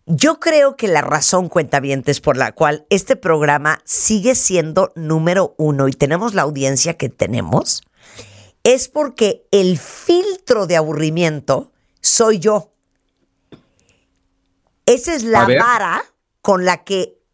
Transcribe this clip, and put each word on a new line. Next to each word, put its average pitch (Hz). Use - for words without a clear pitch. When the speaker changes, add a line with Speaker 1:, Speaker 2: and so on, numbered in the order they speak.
Speaker 1:
yo 285
creo 294
que 220
la 160
razón, 165
cuentavientes, 139
por 139
la 123
cual 151
este 202
programa 151
sigue 220
siendo 175
número 165
uno 143
y 135
tenemos 175
la 190
audiencia 139
que 135
tenemos, 107
es 254
porque 240
el 185
filtro 349
de 170
aburrimiento 156
soy 220
yo. 208
Esa 240
es 240
la 226
Speaker 2:
A -
ver. 127
Speaker 1:
vara 180
con 185
la 180
que 190